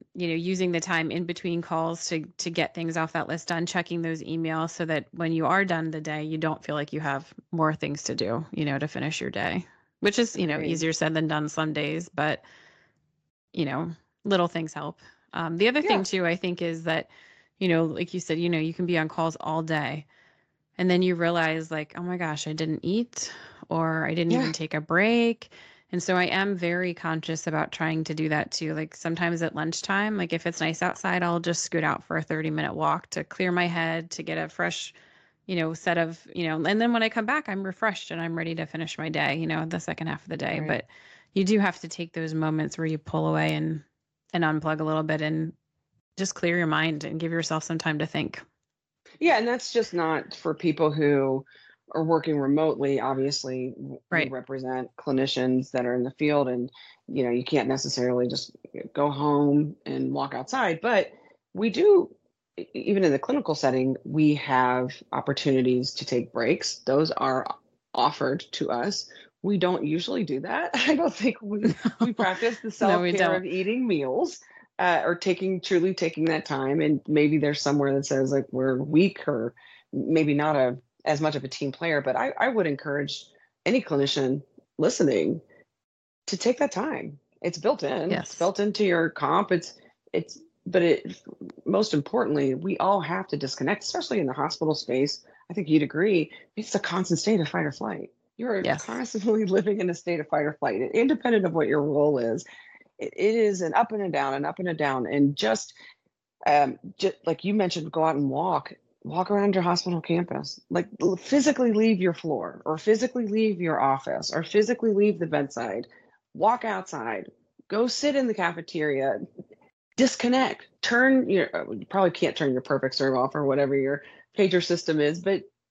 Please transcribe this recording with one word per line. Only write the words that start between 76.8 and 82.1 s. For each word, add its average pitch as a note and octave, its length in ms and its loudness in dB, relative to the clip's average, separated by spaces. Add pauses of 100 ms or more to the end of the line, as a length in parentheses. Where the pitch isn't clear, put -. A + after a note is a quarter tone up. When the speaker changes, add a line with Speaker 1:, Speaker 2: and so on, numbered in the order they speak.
Speaker 2:
And D3+ 260 4
maybe D3+ 320 4
there's D3 220 2
somewhere C#3 340 2
that C#3 120 0
says, C3+ 260 2
like, C#3 180 2
we're C3 320 0
weak D#3 460 2
or A#2+ 260 -2 (380)
maybe D3+ 420 2
not D3 220 2
a, C3 200 2 (280)
as D3 160 2
much D3+ 160 0
of C3 80 -6
a C3 40 -6
team C#3 220 -4
player, D#3 300 0
but C3+ 160 0